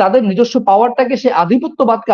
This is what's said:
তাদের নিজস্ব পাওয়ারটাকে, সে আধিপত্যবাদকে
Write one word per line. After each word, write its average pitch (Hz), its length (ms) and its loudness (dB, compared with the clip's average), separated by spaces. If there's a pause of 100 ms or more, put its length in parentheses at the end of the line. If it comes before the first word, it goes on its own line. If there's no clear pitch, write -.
তাদের 208 300 2
নিজস্ব 240 240 -2 (140)
পাওয়ারটাকে, 240 540 0
সে 254 80 0 (120)
আধিপত্যবাদকে 233 720 -2